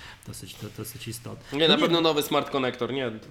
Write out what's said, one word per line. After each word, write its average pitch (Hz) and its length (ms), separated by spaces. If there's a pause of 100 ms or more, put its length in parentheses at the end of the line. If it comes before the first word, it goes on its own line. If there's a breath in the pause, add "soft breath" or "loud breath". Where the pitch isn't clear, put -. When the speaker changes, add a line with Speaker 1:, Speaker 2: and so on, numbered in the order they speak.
(260 loud breath)
Speaker 1:
dosyć, - 280
to, - 120 (120)
dosyć 113 300
istotne. 110 500
Speaker 2:
Nie, 156 100
Speaker 1:
No - 0
Speaker 2:
na 147 80
Speaker 1:
nie 147 60
Speaker 2:
pewno 165 180
Speaker 1:
no. 165 80
Speaker 2:
nowy 147 140
smart 139 280
connector, 123 420
nie, 131 180
to, 110 200